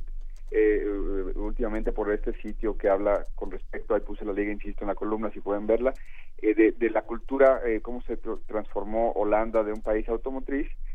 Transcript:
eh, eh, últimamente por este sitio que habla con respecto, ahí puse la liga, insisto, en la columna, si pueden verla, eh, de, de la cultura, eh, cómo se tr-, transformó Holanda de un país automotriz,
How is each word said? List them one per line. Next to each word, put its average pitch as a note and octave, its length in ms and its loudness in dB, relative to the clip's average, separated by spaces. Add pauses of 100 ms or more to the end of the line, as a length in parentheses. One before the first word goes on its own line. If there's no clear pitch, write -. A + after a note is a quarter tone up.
(500)
eh, G#2+ 340 4
eh, G2+ 540 -2
últimamente A2 540 0
por G#2 200 0
este G#2+ 300 0
sitio G#2+ 340 -2
que - 140 2
habla G2 460 4
con G2 160 -4
respecto, - 420 -4
ahí G#2 80 2
puse G#2 240 -6
la G2+ 80 -2
liga, G#2 180 0
insisto, G#2 320 -4
en G#2 40 -2
la G2 80 0
columna, G#2+ 360 -2
si G2+ 100 -8
pueden G2+ 260 -2
verla, A#2 260 4 (440)
eh, G#2+ 180 2
de, G#2+ 160 8
de A2+ 180 0
la G#2+ 140 0
cultura, C3 600 4
eh, A2 180 0
cómo B2 200 -6
se - 180 -4
tr-, A2 280 -4
transformó G#2+ 640 0
Holanda A2 520 2
de G#2+ 100 -2
un G#2+ 80 -6
país A2 280 0
automotriz, C3+ 580 -2 (280)